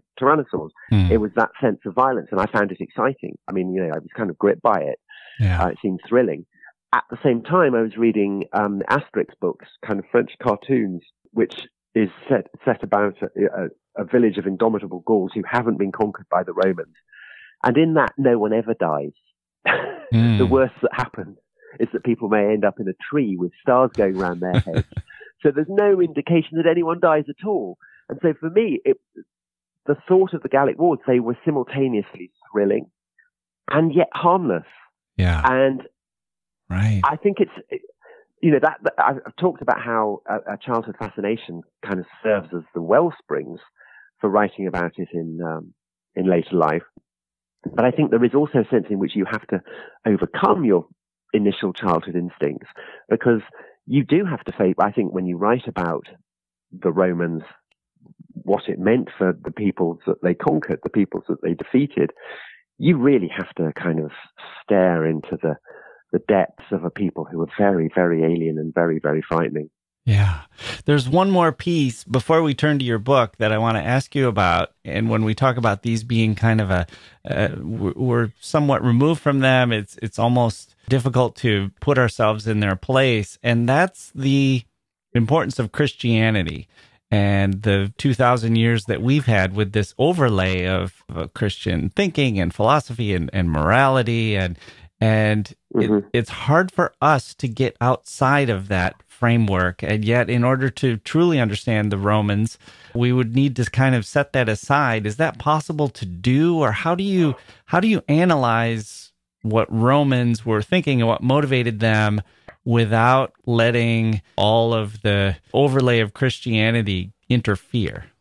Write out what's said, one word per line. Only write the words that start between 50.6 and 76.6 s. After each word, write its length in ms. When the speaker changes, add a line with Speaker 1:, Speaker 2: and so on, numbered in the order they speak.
Speaker 1:
your 220
initial 400
childhood 420
instincts, 520
because 320
you 200
do 180
have 220
to 80
face, 260
I 120
think, 200
when 140
you 120
write 300
about 380
the 200
Romans, 500
what 340
it 120
meant 380
for 160
the 80
peoples 560
that 160
they 100
conquered, 500
the 60
peoples 380
that 140
they 120
defeated, 580
you 200
really 380
have 200
to 180
kind 260
of 120
stare 420
into 360
the, 140
the 160
depths 440
of 140
a 40
people 360
who 160
are 160
very, 360
very 300
alien 340
and 160
very, 260
very 280
frightening. 420
Speaker 2:
Yeah. 360
There's 220
one 220
more 220
piece 520
before 380
we 140
turn 240
to 60
your 120
book 400
that 140
I 80
want 180
to 60
ask 320
you 120
about. 420
And 240
when 160
we 120
talk 220
about 260
these 200
being 300
kind 280